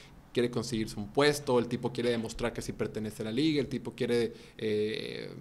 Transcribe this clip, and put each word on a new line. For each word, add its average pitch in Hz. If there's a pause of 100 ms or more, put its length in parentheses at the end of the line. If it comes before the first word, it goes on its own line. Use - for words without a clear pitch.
(340)
quiere 120
conseguirse 110
un 104
puesto, 143
el 113
tipo 117
quiere 120
demostrar 113
que 120
sí 120
pertenece 110
a -
la 110
liga, 147
el 120
tipo 120
quiere, 117 (240)
eh, 107